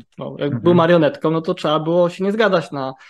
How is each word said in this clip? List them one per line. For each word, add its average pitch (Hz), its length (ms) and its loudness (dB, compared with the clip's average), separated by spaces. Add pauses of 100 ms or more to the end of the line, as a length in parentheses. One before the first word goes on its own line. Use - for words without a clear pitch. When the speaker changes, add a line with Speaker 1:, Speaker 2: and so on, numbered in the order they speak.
(180)
Speaker 1:
No, 139 220 -10
jak 143 80 -2
Speaker 2:
Mhm. 117 160 -4
Speaker 1:
był 175 100 4
marionetką, 165 580 2
no 160 100 -2
to 180 120 -4
trzeba 156 260 -2
było 170 300 0
się 175 140 -10
nie 196 80 -2
zgadać 202 400 0
na 131 220 -8 (160)